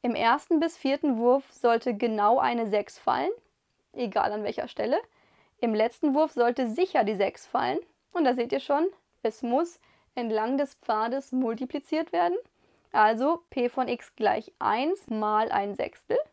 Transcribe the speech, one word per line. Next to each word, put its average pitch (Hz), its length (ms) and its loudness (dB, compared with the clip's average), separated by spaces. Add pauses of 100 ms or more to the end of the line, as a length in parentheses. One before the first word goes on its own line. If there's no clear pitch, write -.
Im 240 120 -2
ersten 285 460 2
bis 330 160 -2
vierten 269 420 0
Wurf 247 340 4
sollte 233 420 0
genau 220 440 2
eine 233 300 0
sechs 202 300 -2
fallen, 302 340 0 (600)
egal 208 400 0
an 214 120 -6
welcher 226 240 -4
Stelle. 247 300 -2 (640)
Im 226 140 0
letzten 240 400 0
Wurf 302 180 2
sollte 240 380 0
sicher 302 340 0
die 208 120 -2
sechs - 300 -2
fallen. 127 320 -2 (340)
Und 339 120 0
da 254 100 4
seht 247 180 -2
ihr 269 80 -2
schon, 294 260 0 (360)
es 220 200 -4
muss 269 380 -2 (340)
entlang 226 420 -2
des 277 180 -2
Pfades 233 580 -4
multipliziert 254 800 -4
werden. 349 240 2 (560)
Also 233 580 2
P 240 180 -2
von 254 200 -4
x - 260 -8
gleich - 440 -2
eins 269 500 -2
mal 214 420 0
ein 202 240 -2
Sechstel. - 440 -4 (140)